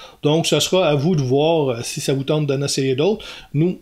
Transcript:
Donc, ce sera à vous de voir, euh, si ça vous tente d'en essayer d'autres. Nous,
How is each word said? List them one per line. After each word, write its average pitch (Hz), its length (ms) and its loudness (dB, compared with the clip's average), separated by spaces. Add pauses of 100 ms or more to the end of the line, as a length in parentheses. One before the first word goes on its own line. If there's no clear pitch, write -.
(220)
Donc, 156 240 2
ce 151 140 2
sera 180 300 2
à 147 40 2
vous 151 220 2
de 143 60 2
voir, 143 480 2
euh, 117 120 -4
si - 200 -8
ça 147 120 0
vous 135 120 -2
tente 156 200 0
d'en 139 160 -2
essayer 135 340 -2
d'autres. 196 300 0 (280)
Nous, 165 280 0